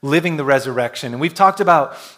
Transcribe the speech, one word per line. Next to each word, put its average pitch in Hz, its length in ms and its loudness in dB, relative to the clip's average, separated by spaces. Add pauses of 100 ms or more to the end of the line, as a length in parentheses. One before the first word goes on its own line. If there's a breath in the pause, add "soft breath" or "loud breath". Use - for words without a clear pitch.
living 165 340 0
the 147 60 -6
resurrection. 127 680 -2
And 123 60 -8
we've 165 140 -4
talked 196 260 2
about, 170 380 2 (200 loud breath)